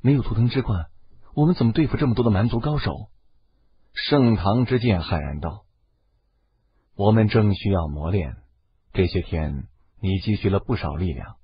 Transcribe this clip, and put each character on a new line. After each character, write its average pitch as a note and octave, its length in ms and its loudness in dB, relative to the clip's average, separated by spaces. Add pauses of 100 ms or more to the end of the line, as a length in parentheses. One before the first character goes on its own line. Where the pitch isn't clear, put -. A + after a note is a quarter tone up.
没 C#3 120 4
有 C3 100 2
图 - 120 -2
腾 A#2 140 2
之 B2+ 140 -2
冠， F2 240 -4 (480)
我 D3 120 2
们 F3 100 2
怎 B2+ 100 2
么 A2+ 60 4
对 D3+ 160 2
付 - 80 -4
这 C#3+ 100 0
么 A#2+ 80 2
多 A#2+ 100 0
的 A#2 60 4
蛮 G#2 180 2
族 A2+ 120 -2
高 D3+ 180 -4
手？” G#2+ 320 -6 (840)
圣 B2 440 2
堂 G#2 300 0
之 B2+ 120 0
剑 G#2+ 240 0
骇 E2 160 -2
然 C#2+ 220 -6
道 E2+ 240 -10 (1300)
：“我 G2+ 160 4
们 A2 160 4
正 G#2 260 2
需 G2+ 160 -2
要 F2 160 0
磨 D2 240 -6
练， F2 260 -4 (560)
这 F#2 140 2
些 F2+ 140 -2
天 D2 480 -6 (320)
你 F#2+ 180 -2
积 G#2 180 -2
蓄 G#2 120 0
了 G2 100 2
不 A#2+ 160 -4
少 D2+ 220 -6
力 F2+ 160 -4
量 - 320 -12